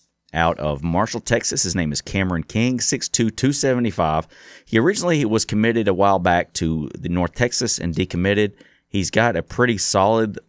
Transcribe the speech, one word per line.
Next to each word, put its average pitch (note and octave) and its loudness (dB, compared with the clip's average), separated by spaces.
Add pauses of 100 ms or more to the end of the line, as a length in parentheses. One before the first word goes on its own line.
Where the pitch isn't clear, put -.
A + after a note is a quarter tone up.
(320)
out E2 0
of D2 -4
Marshall, F#2+ 0
Texas. - -2
His F3+ -4
name E2 0
is C#2+ -6
Cameron F#2 -2
King, A#2+ 0
six - -2
two, A2+ 0
two C3 0
seventy-five. G#2+ 0 (380)
He - 0
originally E3+ 2
was G#2+ 0
committed A2 0
a G2 2
while G2 4
back F2 2
to D#2+ -2
the - -8
North F2 0
Texas - -2
and E2 -4
decommitted. G2 0 (340)
He's F#2 -2
got A2+ 2
a E2 0
pretty A#2+ 0
solid G#2+ 2 (120)